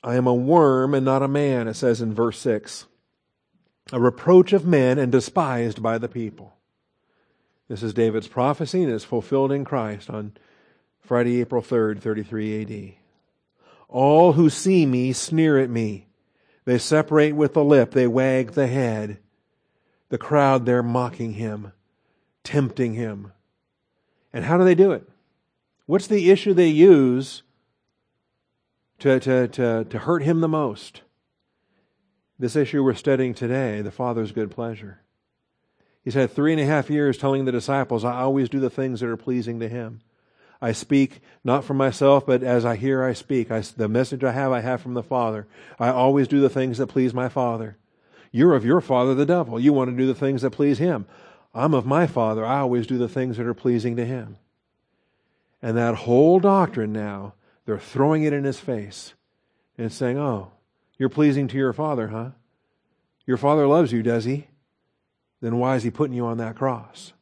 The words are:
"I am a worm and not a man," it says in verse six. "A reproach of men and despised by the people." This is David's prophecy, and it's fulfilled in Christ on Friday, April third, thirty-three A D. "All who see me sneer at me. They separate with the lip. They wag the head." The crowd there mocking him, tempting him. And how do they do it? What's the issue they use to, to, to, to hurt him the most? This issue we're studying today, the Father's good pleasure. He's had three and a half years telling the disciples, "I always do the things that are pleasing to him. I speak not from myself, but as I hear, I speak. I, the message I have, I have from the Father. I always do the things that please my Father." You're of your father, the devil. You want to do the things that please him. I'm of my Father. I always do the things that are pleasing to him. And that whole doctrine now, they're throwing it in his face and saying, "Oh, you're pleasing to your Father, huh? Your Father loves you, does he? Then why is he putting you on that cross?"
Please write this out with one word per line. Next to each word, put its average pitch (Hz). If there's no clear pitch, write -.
"I 120
am 127
a 123
worm 135
and 135
not 131
a 135
man," 135
it 110
says 120
in 110
verse 113
six. -
"A 127
reproach 175
of 170
men 135
and 127
despised 120
by 113
the 113
people." 113
This 110
is 110
David's 113
prophecy, 147
and 139
it's 110
fulfilled 135
in 139
Christ 110
on 104
Friday, 120
April 117
third, 107
thirty-three 107
A 107
D. 101
"All 151
who 160
see 180
me 127
sneer 160
at 131
me. 110
They 123
separate 151
with 147
the 151
lip. 139
They 127
wag 131
the 139
head." 110
The 123
crowd 135
there 123
mocking 120
him, 107
tempting 131
him. 104
And 117
how 160
do 185
they 185
do 190
it? -
What's 190
the 190
issue 196
they 170
use 147
to, 131
to, 127
to, 113
to 110
hurt 160
him 165
the 165
most? 147
This 123
issue 143
we're 131
studying 127
today, 120
the 104
Father's 113
good 107
pleasure. 107
He's 117
had 131
three 151
and 156
a 139
half 147
years 143
telling 135
the 131
disciples, 123
"I 123
always 135
do 139
the 127
things 127
that 120
are 113
pleasing 117
to 113
him. 113
I 117
speak 139
not 135
from 143
myself, 135
but 127
as 123
I 117
hear, 131
I 127
speak. 120
I, 110
the 107
message 127
I 127
have, 131
I 120
have 123
from 123
the 120
Father. 113
I 120
always 131
do 143
the 135
things 131
that 139
please 127
my 127
Father." 113
You're 147
of 113
your 160
father, 127
the 139
devil. 143
You 143
want 127
to 123
do 131
the 131
things 135
that 131
please 143
him. 143
I'm 143
of 117
my 151
Father. 110
I 131
always 123
do 131
the 120
things 127
that 120
are 117
pleasing 120
to 120
him. 113
And 117
that 117
whole 147
doctrine 175
now, 104
they're 107
throwing 151
it 147
in 143
his 139
face 104
and 113
saying, 127
"Oh, 117
you're 131
pleasing 143
to 131
your 131
Father, 135
huh? 113
Your 127
Father 143
loves 147
you, 117
does 117
he? 139
Then 117
why 131
is 113
he 117
putting 139
you 120
on 117
that 113
cross?" -